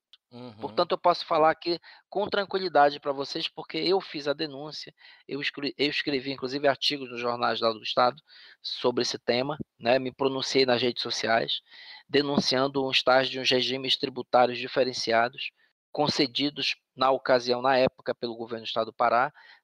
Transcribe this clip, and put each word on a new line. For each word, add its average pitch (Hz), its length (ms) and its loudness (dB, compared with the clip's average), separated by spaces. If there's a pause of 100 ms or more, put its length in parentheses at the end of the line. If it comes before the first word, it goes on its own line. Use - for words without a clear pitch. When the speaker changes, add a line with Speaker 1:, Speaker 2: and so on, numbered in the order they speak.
(300)
Speaker 1:
Uhum. 120 300 -16
Speaker 2:
Portanto, 170 320 -2
eu 185 60 0
posso 175 260 2
falar 160 260 4
aqui 170 300 -4 (300)
com 196 180 -4
tranquilidade 165 720 2
pra 147 100 -4
vocês, 139 380 -6
porque - 300 -10
eu 175 240 0
fiz 147 260 -8
a 143 60 -2
denúncia. 151 580 -10 (340)
Eu 139 140 -8
escre-, 139 380 -4
eu 143 100 2
escrevi, 139 440 -2
inclusive, 135 360 -2
artigos 135 420 0
nos 120 120 -8
jornais 120 400 0
lá 113 100 4
do 110 100 -10
estado 123 400 2 (380)
sobre 123 400 0
esse 123 180 -4
tema, 131 380 -2 (240)
né? 117 180 4
Me 127 140 -4
pronunciei 135 540 0
nas 120 160 2
redes 123 200 -2
sociais, 117 600 -2 (440)
denunciando 139 760 0
um 131 60 -4
estágio 131 420 4
de 131 80 -8
uns 123 100 0
regimes 127 460 0
tributários 123 600 2
diferenciados 123 920 0 (380)
concedidos 143 840 -2 (180)
na 131 160 2
ocasião, 123 520 2
na 131 160 4
época, 127 360 0
pelo 117 220 -8
governo 113 280 -10
do - 40 -10
estado 113 180 -2
do 110 60 -12
Pará, 120 400 2 (320)